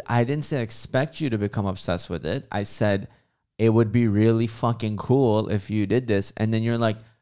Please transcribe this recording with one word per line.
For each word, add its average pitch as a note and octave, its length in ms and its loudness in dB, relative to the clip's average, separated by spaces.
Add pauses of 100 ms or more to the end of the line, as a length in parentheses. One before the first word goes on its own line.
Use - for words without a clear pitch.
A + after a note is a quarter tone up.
I A#2+ 160 2
didn't C#3+ 200 -4
say C#3+ 160 -2
expect C3 600 -4
you D3 100 -2
to A2+ 80 0
become G2+ 280 -2
obsessed F#2 440 -4
with E2 160 -6
it. G#2 240 -4
I G2+ 140 -4
said G2+ 420 -2 (520)
it A2+ 120 4
would A2 200 4
be A#2+ 160 4
really A2+ 400 4
fucking A2+ 520 -4
cool A#2 500 2
if G2+ 220 -4
you G#2+ 160 0
did A#2+ 200 0
this. G2 300 0
And A2 160 0
then A2+ 100 0
you're A#2 160 0
like, A2+ 180 0 (260)